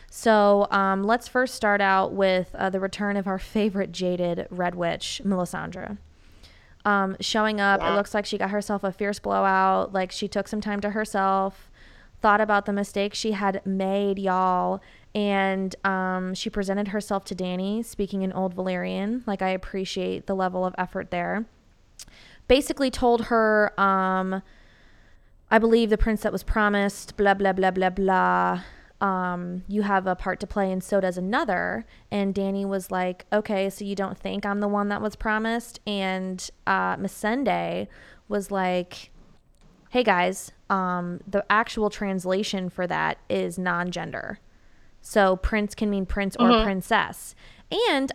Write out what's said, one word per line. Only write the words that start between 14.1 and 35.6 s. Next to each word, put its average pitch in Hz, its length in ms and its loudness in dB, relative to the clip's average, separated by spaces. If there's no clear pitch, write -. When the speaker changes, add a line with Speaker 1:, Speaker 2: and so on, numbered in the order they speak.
Speaker 1:
y'all, 185 640 2
and, 196 680 0
um, 185 500 0
she - 140 -6
presented 202 400 -2
herself 202 380 -4
to - 80 -8
Dany, 185 500 -4
speaking 196 380 -4
in 190 100 -2
Old 185 240 -2
Valyrian. 185 680 -4
Like, 196 160 -2
I 185 80 0
appreciate 185 760 -6
the 196 80 -2
level 185 300 0
of 180 140 -2
effort 180 320 -6
there. 180 340 -4
Basically 269 420 4
told 233 360 2
her, 214 540 4
um, 190 640 2
"I 220 80 8
believe 226 280 6
the 214 80 4
prince 214 260 2
that 214 100 -2
was 185 100 -4
promised, 202 760 2
blah, 202 180 6
blah, 196 180 2
blah, 185 180 4
blah, 185 200 2
blah. 185 720 2
Um, 180 680 -2
you 208 140 -2
have 196 240 2
a 185 100 0
part - 240 -4
to 208 80 -8
play 190 240 0
and 185 100 -4
so 196 180 0
does 185 160 0
another." 190 680 -2
And 196 240 -2
Dany 196 320 -2
was 196 240 -4
like, 185 420 -2
"Okay, 202 380 0
so 202 140 -10
you 196 100 -4
don't 190 240 -4
think 196 260 -6
I'm 202 140 -2
the 208 80 0
one 202 220 0
that 202 120 -2
was 208 140 -4
promised?" 226 720 -4